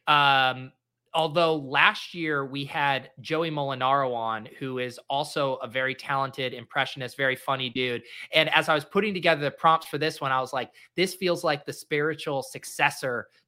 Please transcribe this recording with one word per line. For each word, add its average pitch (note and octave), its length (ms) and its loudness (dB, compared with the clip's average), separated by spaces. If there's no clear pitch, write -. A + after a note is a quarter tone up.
Um, C3+ 640 4
although D#3+ 440 2
last D3+ 560 2
year D#3 320 -2
we C3+ 180 -6
had C#3 460 -2
Joey D#3 320 -2
Molinaro C#3 640 0
on, A2+ 320 -4
who C3 220 -6
is B2 180 -6
also C#3 460 -2
a B2+ 120 -8
very C3 260 -2
talented C3+ 600 -4
impressionist, B2+ 640 -6
very C3 180 2
funny C3 340 -4
dude. A#2+ 340 -2
And D#3 220 6
as D#3 140 4
I D#3+ 40 4
was D3+ 120 2
putting G3+ 280 0
together E3 280 2
the C#3+ 100 0
prompts D#3+ 360 4
for D#3 100 -6
this D3 240 -2
one, C3+ 100 -2
I C3 80 2
was B2+ 140 -4
like, B2 180 -4
"This F#3+ 180 0
feels F3 300 -2
like D3 220 0
the C#3+ 80 -8
spiritual D3 680 -2
successor B2+ 840 -2